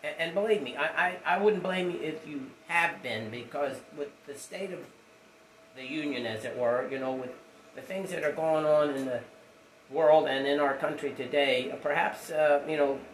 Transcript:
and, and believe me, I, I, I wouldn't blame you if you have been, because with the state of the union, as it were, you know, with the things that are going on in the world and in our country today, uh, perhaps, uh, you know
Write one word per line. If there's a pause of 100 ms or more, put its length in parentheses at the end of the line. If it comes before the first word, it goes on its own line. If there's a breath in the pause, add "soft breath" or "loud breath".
and,
and
believe
me,
I,
I,
I
wouldn't
blame
you
if
you (180)
have
been,
because (200)
with (160)
the
state
of (920)
the
union,
as
it
were,
you
know,
with (420)
the
things
that
are
going
on
in
the (680)
world
and
in
our
country
today,
uh,
perhaps,
uh,
you
know (160)